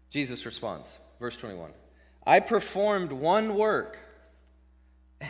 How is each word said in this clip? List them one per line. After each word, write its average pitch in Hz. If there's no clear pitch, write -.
Jesus 127
responds, 101
verse 120
twenty-one, 87
"I 165
performed 196
one 196
work, 208